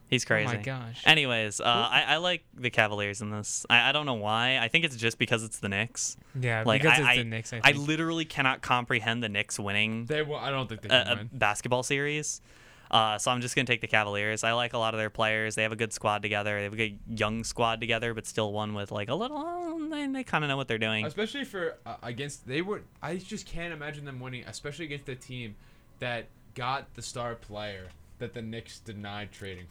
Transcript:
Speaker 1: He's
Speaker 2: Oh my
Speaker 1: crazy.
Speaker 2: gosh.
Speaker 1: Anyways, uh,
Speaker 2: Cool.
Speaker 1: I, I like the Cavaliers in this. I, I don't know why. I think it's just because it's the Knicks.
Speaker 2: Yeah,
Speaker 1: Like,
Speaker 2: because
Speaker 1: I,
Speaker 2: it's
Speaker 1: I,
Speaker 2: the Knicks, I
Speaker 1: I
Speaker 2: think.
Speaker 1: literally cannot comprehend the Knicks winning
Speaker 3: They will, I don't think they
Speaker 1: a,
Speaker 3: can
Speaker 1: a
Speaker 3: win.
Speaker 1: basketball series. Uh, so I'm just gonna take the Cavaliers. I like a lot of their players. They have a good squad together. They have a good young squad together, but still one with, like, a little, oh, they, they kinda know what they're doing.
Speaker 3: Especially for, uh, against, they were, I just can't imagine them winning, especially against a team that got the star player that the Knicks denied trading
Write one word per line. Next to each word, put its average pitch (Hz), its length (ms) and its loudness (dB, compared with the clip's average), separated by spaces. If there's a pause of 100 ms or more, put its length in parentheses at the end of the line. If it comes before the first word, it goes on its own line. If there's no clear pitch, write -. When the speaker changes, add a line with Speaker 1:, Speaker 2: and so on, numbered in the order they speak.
Speaker 1:
He's 123 200 2
Speaker 2:
Oh 120 60 6
my 107 100 4
Speaker 1:
crazy. 110 180 -2
Speaker 2:
gosh. 123 420 -8
Speaker 1:
Anyways, 123 560 4
uh, - 20 -2
Speaker 2:
Cool. 117 80 4 (180)
Speaker 1:
I, 131 120 4
I 143 160 4
like 175 260 0 (100)
the 123 180 -2
Cavaliers 104 500 2
in 104 80 -4
this. - 400 -4
I, 120 200 8
I - 40 4
don't 151 140 0
know 127 80 2
why. 113 420 2
I 117 100 0
think 165 160 4
it's 139 140 -2
just 113 220 0
because 117 240 2
it's 110 160 -10
the 104 100 -2
Knicks. 104 480 -2 (200)
Speaker 2:
Yeah, 117 280 0
Speaker 1:
Like, 107 160 6
Speaker 2:
because - 160 8
Speaker 1:
I, - 40 6
Speaker 2:
it's 123 80 4
Speaker 1:
I, 123 100 8
Speaker 2:
the 117 40 2
Knicks, 113 300 -6
I 117 100 -6
Speaker 1:
I 139 80 10
Speaker 2:
think. 143 160 2
Speaker 1:
literally 165 380 0
cannot 135 360 0
comprehend 120 640 2
the 110 60 -2
Knicks 101 280 -2
winning 107 500 0
Speaker 3:
They 151 160 0
will, 147 120 -6
I 123 140 -4
don't 135 180 -2
think 107 140 -10
they 107 80 -6
Speaker 1:
a, 127 160 6
Speaker 3:
can 120 80 2
Speaker 1:
a - 20 0
Speaker 3:
win. 107 160 -6
Speaker 1:
basketball 120 520 2
series. 147 580 -2 (480)
Uh, 110 300 4
so - 100 0
I'm 123 100 2
just 120 160 -2
gonna 131 120 2
take 120 140 0
the 117 60 -6
Cavaliers. 107 560 2
I 113 100 2
like 120 200 0
a 120 60 0
lot 110 160 2
of - 20 -4
their 107 140 0
players. 110 420 0
They 110 80 0
have 110 100 2
a 113 40 -6
good 110 180 -2
squad 104 300 0
together. 104 340 0
They 101 60 -2
have 101 100 -6
a - 20 -10
good 107 220 -2 (100)
young 110 360 0
squad 113 360 0
together, 117 360 0
but 110 100 -8
still 107 260 0
one 107 220 -2
with, 101 180 -6
like, 104 180 -4
a 131 60 -2
little, 254 240 -4
oh, 330 520 -6
they, 294 160 -4
they 269 160 -4
kinda 151 240 0
know 139 100 0
what 135 100 -4
they're 113 120 0
doing. 110 260 0
Speaker 3:
Especially 220 400 -4
for, 175 400 -6
uh, - 160 -10
against, 131 460 -10
they 147 160 -2
were, 202 180 -6 (220)
I 160 140 -4
just 190 280 -10
can't 170 300 -8
imagine 147 300 -10
them 131 140 -10
winning, 127 260 -10
especially 143 400 -10
against 143 220 -8
a 131 80 -6
team 123 380 -10 (460)
that 120 300 -4 (260)
got 131 400 -4
the 120 80 -12
star 120 320 -6
player 104 540 -10 (280)
that 117 160 -8
the 120 80 -10
Knicks 110 380 -10
denied 104 520 -10
trading 92 400 -12